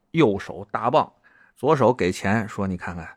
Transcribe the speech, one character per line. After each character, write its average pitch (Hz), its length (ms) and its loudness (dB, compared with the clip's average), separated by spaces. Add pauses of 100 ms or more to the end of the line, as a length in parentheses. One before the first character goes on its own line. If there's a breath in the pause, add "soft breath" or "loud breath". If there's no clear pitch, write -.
(120)
右 117 280 2
手 - 320 -12
大 113 180 -2
棒。 143 220 2 (460 soft breath)
左 151 180 2
手 127 180 4
给 92 200 0
钱， 104 340 -2
说 101 200 -6
：“你 92 100 -4
看 90 180 -10
看， 82 220 -10